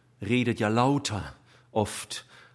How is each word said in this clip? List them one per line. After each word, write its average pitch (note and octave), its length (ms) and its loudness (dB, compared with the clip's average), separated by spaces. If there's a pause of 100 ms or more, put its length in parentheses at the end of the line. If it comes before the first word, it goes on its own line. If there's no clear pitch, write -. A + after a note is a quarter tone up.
(200)
redet A#2 400 0
ja G#2+ 80 2
lauter A#2+ 680 0 (380)
oft - 540 -4 (280)